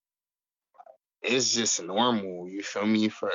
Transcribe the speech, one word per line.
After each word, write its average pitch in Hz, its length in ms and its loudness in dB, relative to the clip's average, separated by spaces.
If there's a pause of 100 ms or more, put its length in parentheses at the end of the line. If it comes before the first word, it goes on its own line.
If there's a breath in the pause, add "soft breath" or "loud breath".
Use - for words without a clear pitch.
(1200)
it's 120 320 2
just 110 300 0
normal, 95 640 0
you 98 160 -8
feel 104 220 -2
me? 107 240 4
For, 101 260 -6